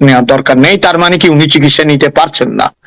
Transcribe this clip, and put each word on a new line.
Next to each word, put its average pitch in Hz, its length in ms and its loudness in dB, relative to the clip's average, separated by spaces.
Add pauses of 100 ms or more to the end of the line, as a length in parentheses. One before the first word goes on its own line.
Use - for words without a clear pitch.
নেওয়ার 131 240 2
দরকার 135 320 0
নেই। 165 200 2
তার 180 200 0
মানে 175 200 0
কি 170 120 0
উনি 156 200 0
চিকিৎসা 147 340 0
নিতে 143 260 0
পারছেন 143 400 -2
না? 107 240 -4 (140)